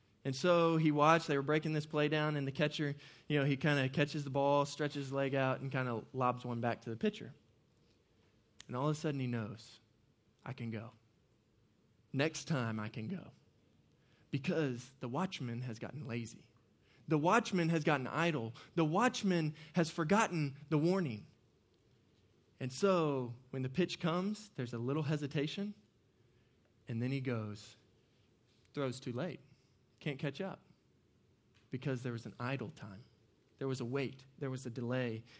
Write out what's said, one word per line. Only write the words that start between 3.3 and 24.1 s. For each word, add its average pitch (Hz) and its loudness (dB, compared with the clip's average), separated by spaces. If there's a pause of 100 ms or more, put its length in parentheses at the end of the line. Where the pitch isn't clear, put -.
know, 139 4
he 143 4
kinda 143 4
catches 143 0
the 139 -6
ball, 143 4
stretches 147 -4
his 131 -8
leg 139 0
out, 131 2
and 135 -6
kinda 127 -2 (100)
lobs 123 0
one 120 -4
back 117 0
to 120 -8
the 113 -6
pitcher. 131 -4 (1400)
And 120 -6
all 143 0
of 151 0
a 151 -10
sudden 147 -2
he 127 -2
knows, 110 -6 (640)
"I 131 -8
can 120 -8
go. 110 -8 (1200)
Next 151 0
time 113 0
I 107 -6
can 110 -8
go." - -8 (1000)
Because 139 0 (160)
the 127 -6
watchman 123 -4
has 117 -6
gotten 113 -10
lazy. 117 -8 (640)
The 151 4
watchman 180 4
has 165 2
gotten 143 2
idle. 139 0 (220)
The 165 6
watchman 175 2 (180)
has 170 2
forgotten 165 2 (140)
the 156 4
warning. 160 0 (1400)
And 131 -4
so 147 2 (180)
when 135 -4
the 131 -2
pitch 170 0
comes, 180 -2